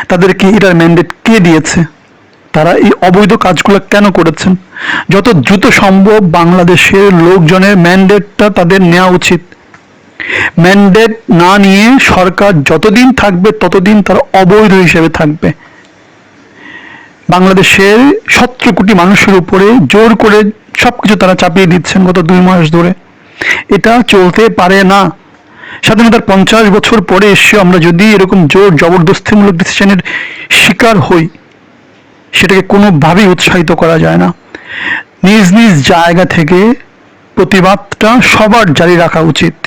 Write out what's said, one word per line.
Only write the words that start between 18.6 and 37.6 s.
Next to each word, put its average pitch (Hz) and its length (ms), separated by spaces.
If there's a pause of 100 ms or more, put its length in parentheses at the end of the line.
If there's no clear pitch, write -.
কোটি 196 220
মানুষের 190 400
উপরে 185 320 (200)
জোর 220 300
করে 214 260 (340)
সবকিছু 214 400
তারা 185 180
চাপিয়ে 180 320
দিচ্ছেন 180 400
গত 180 120
দুই 180 220
মাস 180 300
ধরে। 170 220 (760)
এটা 220 340
চলতে 196 460
পারে 196 360
না। 190 260 (720)
স্বাধীনতার 226 380
পঞ্চাশ 202 500
বছর 208 320
পরে 190 280
এসে 202 300
আমরা 180 180
যদি 175 360
এরকম 185 320
জোর 190 300
জবরদস্তিমূলক 185 760
ডিসিশনের 196 440 (540)
শিকার 220 480
হই, 165 300 (1040)
সেটাকে 190 300
কোনোভাবেই 190 640
উৎসাহিত 175 460
করা 165 260
যায় 165 180
না। 180 160 (920)
নিজ 196 280
নিজ 202 360
জায়গা 175 360
থেকে 180 500 (600)
প্রতিবাদটা 196 840